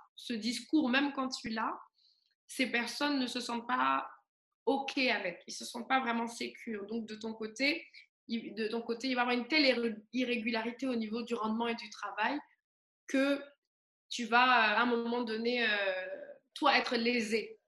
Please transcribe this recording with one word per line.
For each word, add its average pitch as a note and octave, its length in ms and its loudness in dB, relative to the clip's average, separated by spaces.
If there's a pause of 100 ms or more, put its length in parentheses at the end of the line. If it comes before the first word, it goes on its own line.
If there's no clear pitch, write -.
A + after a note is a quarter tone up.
(160)
ce - 160 -8
discours, B3 560 0
même C4+ 240 4
quand C4 160 -2
tu B3 200 -8
l'as, A3+ 300 -4 (680)
ces C4 180 0
personnes C4 540 0
ne A#3+ 80 0
se B3 100 -6
sentent A#3 300 -6
pas C3+ 420 2 (560)
OK C4+ 320 2
avec, G3+ 480 0
ils G#3+ 80 -10
se A#3 100 -10
sentent A#3 240 -10
pas C4 120 4
vraiment A#3 260 0
sécures. A3+ 600 -8
Donc, A3 180 -6
de G#3+ 80 -10
ton A3 180 -8
côté, C4 540 -2 (400)
il, A3 300 -6
de A3 100 -2
ton A#3 160 -4
côté, A#3 240 -4
il C4 80 0
va B3 60 2
y - 20 6
avoir B3 160 2
une A#3 80 -4
telle D#4 180 4
irré-, A#3 320 2 (160)
irrégularité A#3+ 760 -2
au B3 80 0
niveau A3 260 -4
du A#3 120 -4
rendement A3 340 0
et A3+ 80 -2
du G#3+ 120 -10
travail G#3 480 -2 (680)
que C#4 340 2 (720)
tu A#3+ 140 -6
vas, A#3 480 6
euh, G#3 40 2
à A3+ 60 4
un B3 40 4
moment A#3+ 360 0
donné, A#3 420 0
euh, A3 40 2 (840)
toi, B3 240 4
être B3 180 0
lésé A3+ 720 0